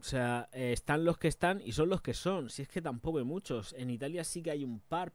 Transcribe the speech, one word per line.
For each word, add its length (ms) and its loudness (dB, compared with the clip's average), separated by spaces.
O 20 -18
sea, 500 2
eh, 200 0
están 320 2
los 120 6
que 120 2
están 360 2
y 80 -6
son 180 4
los 100 2
que 140 -2
son. 360 0
Si 120 -8
es 60 -8
que 140 -4
tampoco 360 -2
hay 60 0
muchos. 500 -4
En 160 -4
Italia 340 -2
sí 180 -4
que 80 -2
hay 140 0
un 160 -4
par, 340 -2